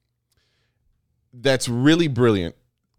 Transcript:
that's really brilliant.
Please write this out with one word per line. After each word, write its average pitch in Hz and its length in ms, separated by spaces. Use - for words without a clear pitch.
that's 127 340
really 147 400
brilliant. 117 480